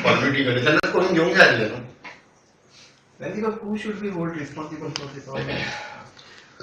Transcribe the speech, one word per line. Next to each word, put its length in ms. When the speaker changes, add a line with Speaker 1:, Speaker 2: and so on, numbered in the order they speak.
Speaker 1:
फॉर्मेलिटी 420
केली, 220
तेन्नाच 260
करून 200
घेवंक 220
जाय 140
आसलें 180
न्हू." 120
Speaker 2:
Then, 120
because 200
who 220
should 260
be 140
hold 200
responsible 560
for 140
this 240
all? 140